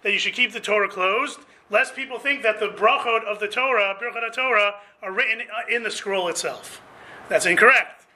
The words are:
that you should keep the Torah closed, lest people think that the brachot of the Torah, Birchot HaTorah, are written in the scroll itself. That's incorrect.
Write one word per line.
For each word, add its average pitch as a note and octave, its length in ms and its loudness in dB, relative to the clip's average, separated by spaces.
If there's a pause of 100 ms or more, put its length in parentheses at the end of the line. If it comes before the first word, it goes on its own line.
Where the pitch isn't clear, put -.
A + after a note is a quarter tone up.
that G3+ 100 -2
you G3 60 0
should G3 160 -2
keep A#3+ 180 0
the A#3 60 -8
Torah G3+ 300 0
closed, G3+ 500 0 (320)
lest B3 240 2
people C4 240 -8
think C#4 240 -2
that G#3+ 160 2
the A3 80 -2
brachot A#3 580 2
of G3+ 140 -6
the G#3 80 -4
Torah, G#3+ 560 0
Birchot A#3 260 -6
HaTorah, A3 440 2 (300)
are G3 100 -8
written A3 300 -2 (280)
in A#3 140 -2
the G#3 60 -2
scroll G3 360 -4
itself. - 560 -6 (460)
That's F3 180 2
incorrect. G3+ 680 4